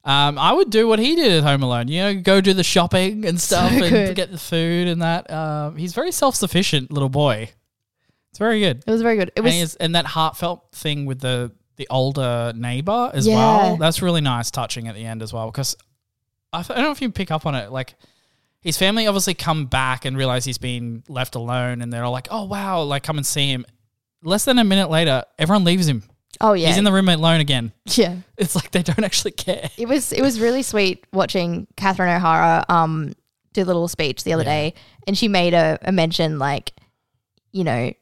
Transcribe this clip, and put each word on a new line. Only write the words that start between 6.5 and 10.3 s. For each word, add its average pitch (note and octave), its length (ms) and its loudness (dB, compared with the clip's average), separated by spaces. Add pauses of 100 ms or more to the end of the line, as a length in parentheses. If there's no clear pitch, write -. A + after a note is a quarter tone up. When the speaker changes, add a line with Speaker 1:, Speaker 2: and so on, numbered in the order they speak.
Speaker 1:
little C#3 180 0
boy. C3 400 0 (800)
It's - 80 -20
very A3 220 0
good. D3 260 0
Speaker 2:
It A3 60 -2
was A3+ 100 2
very A3+ 160 2
good. F#3 120 0
It - 80 -6
Speaker 1:
And A3 80 0
Speaker 2:
was A#3+ 80 4
Speaker 1:
he E3+ 80 2
is, D#3+ 140 -4
and E3+ 200 -2
that E3 100 2
heartfelt D#3+ 680 -4